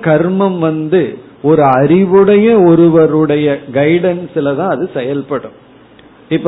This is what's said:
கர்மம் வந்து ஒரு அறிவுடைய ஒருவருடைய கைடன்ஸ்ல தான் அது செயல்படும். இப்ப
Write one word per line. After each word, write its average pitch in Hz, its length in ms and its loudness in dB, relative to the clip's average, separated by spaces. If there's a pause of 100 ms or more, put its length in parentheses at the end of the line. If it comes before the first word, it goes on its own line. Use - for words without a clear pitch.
கர்மம் 180 580 -2
வந்து 156 420 -2 (400)
ஒரு 151 300 2
அறிவுடைய 190 760 2 (140)
ஒருவருடைய 160 840 2 (240)
கைடன்ஸ்ல 160 840 -2
தான் 170 180 -6
அது 143 200 -6
செயல்படும். 135 640 -8 (760)
இப்ப 165 160 -2